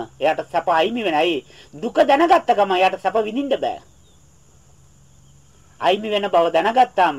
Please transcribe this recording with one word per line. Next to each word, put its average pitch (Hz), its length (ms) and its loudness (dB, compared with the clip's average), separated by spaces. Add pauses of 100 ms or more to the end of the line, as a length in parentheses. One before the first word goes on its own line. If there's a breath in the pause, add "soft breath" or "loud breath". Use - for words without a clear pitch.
(140)
එයාට 156 320 -2
සැප - 240 -4
අයිමි 202 340 0
වෙන. 175 100 -2
ඇයි? 156 320 -2 (280 loud breath)
දුක 160 260 -6
දැනගත්ත 320 500 4
ගමන් 196 280 2
එයාට 185 240 0
සැප 190 160 -4
විඳින්න 226 380 -2
බෑ. 123 260 -6 (2000)
අයිමි 208 280 -2
වෙන 202 200 -4
බව 170 200 2
දැනගත්තාම 180 680 0